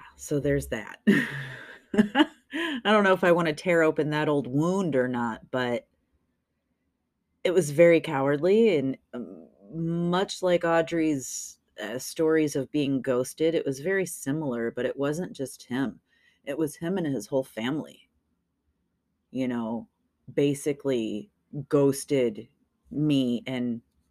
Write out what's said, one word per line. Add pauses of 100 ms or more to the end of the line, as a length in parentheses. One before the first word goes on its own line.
(160)
so
there's
that.
<laughs>
I
don't
know
if
I
wanna
tear
open
that
old
wound
or
not,
but (1600)
it
was
very
cowardly,
and, (180)
um, (260)
much
like
Audrey's, (240)
uh,
stories
of
being
ghosted,
it
was
very
similar,
but
it
wasn't
just
him. (440)
It
was
him
and
his
whole
family, (1200)
you
know, (480)
basically (380)
ghosted (420)
me
and (300)